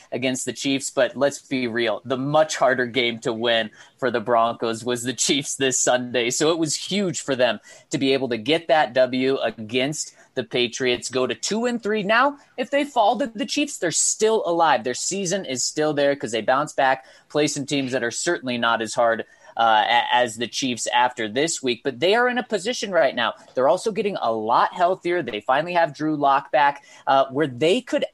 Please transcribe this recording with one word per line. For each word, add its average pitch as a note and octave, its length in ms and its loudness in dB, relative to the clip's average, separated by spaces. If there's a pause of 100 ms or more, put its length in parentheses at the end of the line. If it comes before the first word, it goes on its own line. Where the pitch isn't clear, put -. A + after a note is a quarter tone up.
(100)
against B2+ 340 -4
the B2 80 -4
Chiefs. C3+ 380 -4
But A#2+ 260 0
let's C#3 220 0
be B2+ 300 -4
real: A2+ 360 -2
the B2 140 -2
much D3+ 380 2
harder B2+ 300 2
game A#2 340 -2
to B2+ 120 -2
win A2+ 380 0 (260)
for B2 140 -2
the A#2 100 0
Broncos A2+ 640 0
was A#2+ 200 -4
the B2+ 100 -4
Chiefs C3+ 400 -2
this C3 240 0
Sunday. B2 520 0
So D3+ 200 2
it E3+ 80 0
was D#3 160 -2
huge F#3+ 460 -4
for C3+ 160 -4
them A#2 240 2 (300)
to D#3 60 -2
be C3+ 160 2
able C3 180 0
to A#2 80 -2
get D3+ 280 -2
that D3+ 260 2
W C3 460 2
against A#2+ 800 -4 (180)
the B2+ 80 -2
Patriots, B2 680 -2
go B2+ 160 0
to A#2 80 -4
two A3+ 320 -4
and A#3+ 160 -4
three. G#3+ 200 -2
Now, B3 360 2 (180)
if B3+ 140 -6
they C#4+ 140 2
fall A#3 340 0
to C#4 80 -2
the A3+ 180 -8
Chiefs, - 320 -4
they're E3+ 140 -2
still - 560 0
alive. D#3+ 360 4
Their B2 120 -4
season G3 500 -4
is C3 180 -6
still D3+ 300 0
there C#3+ 240 2
'cause A#2 160 -8
they A2+ 80 -2
bounce C3 320 0
back, C3+ 320 2 (240)
play D3 180 2
some C#3+ 200 -4
teams C3+ 260 -2
that A#2+ 100 -2
are A#2 80 0
certainly B2+ 460 -4
not A#2 240 2
as A2 140 -6
hard, A#2 320 2 (320)
uh, A2 280 6
a-, A#2 240 4
as A#2+ 260 2
the A#2 100 -4
Chiefs B2 400 -4
after B2 420 0
this C#3+ 340 -2
week. B2 220 -2
But B2 160 -4
they F#3 140 4
are B3 160 2
in A#3+ 80 -2
a A#3+ 40 0
position G#3+ 500 -6
right D#3+ 220 4
now. A2+ 200 0 (200)
They're C3 140 2
also F#3 240 0
getting G3 300 -4
a A#2 100 0
lot A#2 400 2
healthier. F3 480 0
They A2 220 -6
finally D#3 320 0
have E3 180 2
Drew D3+ 240 -4
Lock D3+ 340 2
back, C#3+ 320 2 (240)
uh, C3+ 200 4
where C#3 200 -2
they D#3 360 0
could - 320 -2